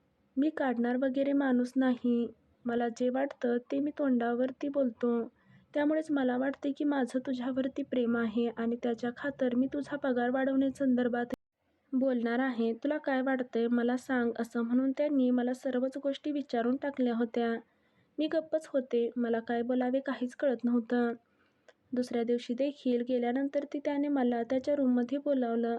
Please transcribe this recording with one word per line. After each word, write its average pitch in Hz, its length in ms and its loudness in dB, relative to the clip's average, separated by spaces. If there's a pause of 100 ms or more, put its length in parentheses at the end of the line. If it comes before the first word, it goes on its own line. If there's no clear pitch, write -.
(360)
"मी 285 140 2
काढणार 247 460 0
वगैरे 269 380 0
माणूस 254 420 2
नाही. 247 500 2 (380)
मला 240 260 0
जे 247 200 0
वाटतं 254 460 -2 (140)
ते 277 100 0
मी 294 180 -2
तोंडावरती 254 720 0
बोलतो. 254 440 0 (640)
त्यामुळेच 311 360 0
मला 262 280 2
वाटते 269 340 -2
की 294 120 -4
माझं 262 420 0
तुझ्यावरती 262 560 -4
प्रेम 240 340 0
आहे 233 320 0
आणि 233 340 -2
त्याच्या 240 340 -2
खातर 269 380 -2
मी 254 180 4
तुझा 285 260 -4
पगार 247 320 0
वाढवण्यासंदर्भात 262 1040 2 (580)
बोलणार 240 480 2
आहे. 233 340 0
तुला 285 240 -2
काय 269 240 0
वाटतंय 247 480 0
मला 240 280 2
सांग," 247 400 0
असं 233 240 -4
म्हणून 254 340 2
त्यांनी 285 360 2
मला 247 220 0
सर्वच 254 480 -2
गोष्टी 277 300 -4
विचारून 254 440 0
टाकल्या 269 400 -2
होत्या. 233 380 0 (640)
मी 302 100 0
गप्पच 311 380 -2
होते. 240 500 0
मला 233 240 0
काय 233 240 -2
बोलावे 254 380 0
काहीच 247 340 -4
कळत 247 280 0
नव्हतं. 240 480 2 (800)
दुसऱ्या 247 320 -2
दिवशी 240 300 -2
देखील 254 480 0
गेल्यानंतर 254 600 -2
ती, 294 140 -6
त्याने 285 300 -2
मला 247 340 2
त्याच्या 262 340 0
रूममध्ये 254 420 2
बोलावलं 233 600 0